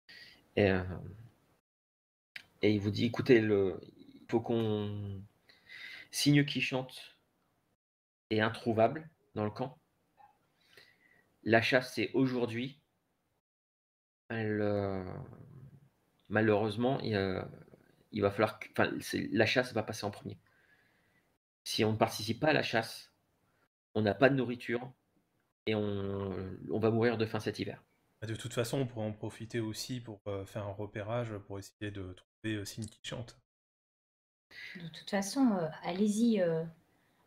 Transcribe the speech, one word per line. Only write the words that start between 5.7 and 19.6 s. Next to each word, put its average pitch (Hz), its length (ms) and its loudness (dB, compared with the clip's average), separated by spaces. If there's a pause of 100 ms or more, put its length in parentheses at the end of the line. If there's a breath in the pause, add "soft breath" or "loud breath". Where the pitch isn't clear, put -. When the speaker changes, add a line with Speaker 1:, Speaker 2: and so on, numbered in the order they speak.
Speaker 1:
Signe 143 340 6
qui 139 160 -2
chante - 560 -6 (1120)
est 110 100 2
introuvable 117 680 2 (260)
dans 107 100 -2
le 107 60 -2
camp. 131 280 -8 (1700 soft breath)
La 113 180 6
chasse, 127 320 2
c'est 110 180 -2
aujourd'hui. » 123 680 0 (1500)
Elle, 107 320 0
euh, 98 440 0 (1200)
malheureusement, 107 720 2
il, 110 160 -2
euh, 95 260 0 (680)
il 107 100 0
va 101 80 6
falloir - 300 0
que, - 100 -14
enfin, - 300 2
c'est, 92 320 -4
la 110 140 6
chasse 127 260 2